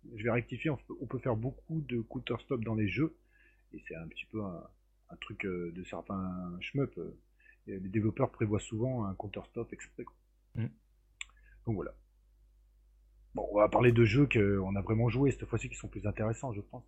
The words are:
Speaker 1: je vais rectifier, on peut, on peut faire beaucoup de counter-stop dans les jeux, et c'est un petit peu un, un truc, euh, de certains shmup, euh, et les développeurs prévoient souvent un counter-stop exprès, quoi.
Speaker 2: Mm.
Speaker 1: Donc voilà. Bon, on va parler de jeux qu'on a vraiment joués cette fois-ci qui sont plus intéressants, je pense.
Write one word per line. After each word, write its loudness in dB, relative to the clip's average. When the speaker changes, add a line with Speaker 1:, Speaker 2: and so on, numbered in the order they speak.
Speaker 1:
je -8
vais 4
rectifier, 0
on -2
peut, -12
on -8
peut -6
faire 0
beaucoup -4
de -4
counter-stop -4
dans -2
les 2
jeux, -2
et -14
c'est -12
un -10
petit -14
peu -6
un, -6
un -18
truc, -12
euh, -2
de -8
certains -6
shmup, -2
euh, -8
et -8
les -6
développeurs 2
prévoient 0
souvent -2
un -4
counter-stop -8
exprès, -14
quoi. -20
Speaker 2:
Mm. -2
Speaker 1:
Donc 0
voilà. -4
Bon, -4
on 0
va 8
parler 8
de 8
jeux 6
qu'on 4
a 0
vraiment 2
joués 4
cette -6
fois-ci -2
qui -8
sont -12
plus -8
intéressants, -2
je -6
pense. -14